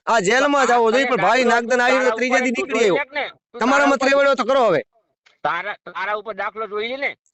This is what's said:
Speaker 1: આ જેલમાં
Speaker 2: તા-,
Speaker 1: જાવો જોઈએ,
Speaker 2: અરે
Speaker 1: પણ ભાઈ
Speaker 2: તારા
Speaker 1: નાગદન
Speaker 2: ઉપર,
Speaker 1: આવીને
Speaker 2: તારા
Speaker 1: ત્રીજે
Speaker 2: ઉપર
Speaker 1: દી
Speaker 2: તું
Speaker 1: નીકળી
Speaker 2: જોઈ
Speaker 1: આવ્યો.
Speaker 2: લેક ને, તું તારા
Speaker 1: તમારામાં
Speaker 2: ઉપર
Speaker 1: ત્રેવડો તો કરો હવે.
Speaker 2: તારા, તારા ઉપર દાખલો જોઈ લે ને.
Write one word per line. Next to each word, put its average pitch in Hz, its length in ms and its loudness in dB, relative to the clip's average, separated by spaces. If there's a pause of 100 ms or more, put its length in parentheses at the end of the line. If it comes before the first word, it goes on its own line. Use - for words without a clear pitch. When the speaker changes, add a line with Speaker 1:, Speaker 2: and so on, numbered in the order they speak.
Speaker 1:
આ 226 140 2
જેલમાં 269 460 2
Speaker 2:
તા-, 240 100 2
Speaker 1:
જાવો 226 160 2
જોઈએ, 262 140 2
Speaker 2:
અરે 254 100 -2
Speaker 1:
પણ 190 80 -2
ભાઈ 233 200 2
Speaker 2:
તારા 226 120 4
Speaker 1:
નાગદન 233 200 0
Speaker 2:
ઉપર, 247 80 2
Speaker 1:
આવીને 254 200 2
Speaker 2:
તારા 240 120 0
Speaker 1:
ત્રીજે 254 200 -2
Speaker 2:
ઉપર - 80 0
Speaker 1:
દી 254 80 0
Speaker 2:
તું 370 160 -4
Speaker 1:
નીકળી - 120 -4
Speaker 2:
જોઈ 220 100 2
Speaker 1:
આવ્યો. 170 60 2
Speaker 2:
લેક 285 180 -6
ને, 254 160 -6
તું - 300 -20
તારા 226 60 0
Speaker 1:
તમારામાં 277 320 2
Speaker 2:
ઉપર 262 100 -2
Speaker 1:
ત્રેવડો 277 260 2
તો 254 100 -2
કરો 247 240 2
હવે. 151 160 2 (600)
Speaker 2:
તારા, 175 300 -4
તારા 185 400 -8
ઉપર 214 200 -8
દાખલો 202 340 -8
જોઈ 214 200 -6
લે 262 100 -6
ને. 254 180 -6 (180)